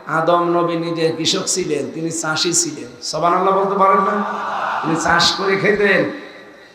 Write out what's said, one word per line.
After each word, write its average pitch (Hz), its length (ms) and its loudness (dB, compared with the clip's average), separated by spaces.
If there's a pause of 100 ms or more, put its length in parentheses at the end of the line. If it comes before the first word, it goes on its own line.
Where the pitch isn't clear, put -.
আদম 165 360 2
নবী 170 340 2
নিজে 165 400 0
কৃষক 185 300 -2
ছিলেন, 147 480 -2
তিনি 160 160 -4
চাষি 156 420 -2
ছিলেন। 139 500 -4
সুবহানাল্লাহ 185 560 2
বলতে 196 200 0
পারেন 196 180 6
না? 202 280 2 (580)
তিনি 160 180 0
চাষ 165 320 2
করে 196 240 0
খেতেন। 196 680 2 (500)